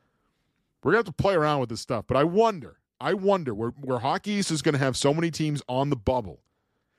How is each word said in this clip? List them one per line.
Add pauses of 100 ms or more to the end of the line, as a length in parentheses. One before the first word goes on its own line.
(840)
We're
gonna
have
to
play
around
with
this
stuff,
but
I
wonder, (220)
I
wonder
where,
where
Hockey
East
is
gonna
have
so
many
teams
on
the
bubble, (560)